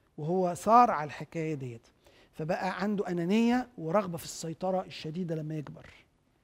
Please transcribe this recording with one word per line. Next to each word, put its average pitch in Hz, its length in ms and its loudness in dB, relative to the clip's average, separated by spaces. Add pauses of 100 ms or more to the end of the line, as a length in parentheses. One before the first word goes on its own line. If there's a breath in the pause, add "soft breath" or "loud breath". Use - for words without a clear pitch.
(180)
وهو 175 360 0
صار 226 380 8
على 151 160 -2
الحكاية 156 460 -6
ديت، 127 340 -8 (460 soft breath)
فبقى 180 500 -4
عنده 202 240 0
أنانية 220 680 2
ورغبة 170 400 0
في - 60 -10
السيطرة 185 580 -4
الشديدة 160 540 -6
لما 156 220 -6
يكبر. 151 320 -12 (540)